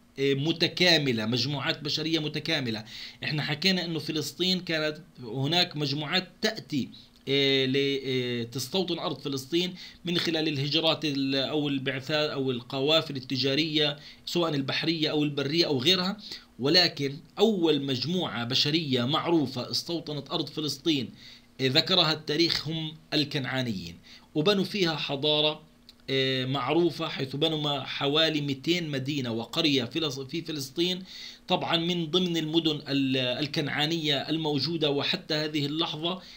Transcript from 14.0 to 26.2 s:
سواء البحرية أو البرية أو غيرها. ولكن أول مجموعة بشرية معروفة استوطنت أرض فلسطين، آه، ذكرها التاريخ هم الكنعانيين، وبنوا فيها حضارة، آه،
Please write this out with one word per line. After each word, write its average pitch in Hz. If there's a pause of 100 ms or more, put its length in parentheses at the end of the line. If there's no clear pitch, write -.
سواء 165
البحرية 151
أو 151
البرية 147
أو 143
غيرها. 185 (420)
ولكن 143 (220)
أول 165
مجموعة 131
بشرية 131
معروفة 139
استوطنت 151
أرض 160
فلسطين، 147 (500)
آه، 131
ذكرها 160
التاريخ 156
هم 156 (200)
الكنعانيين، 123 (360)
وبنوا 190
فيها 175
حضارة، 151 (480)
آه، 135